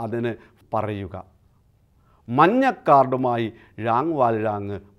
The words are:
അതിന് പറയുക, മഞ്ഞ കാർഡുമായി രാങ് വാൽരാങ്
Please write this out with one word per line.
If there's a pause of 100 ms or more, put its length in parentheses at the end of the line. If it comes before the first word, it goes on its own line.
അതിന് (420)
പറയുക, (1120)
മഞ്ഞ (160)
കാർഡുമായി (380)
രാങ്
വാൽരാങ് (220)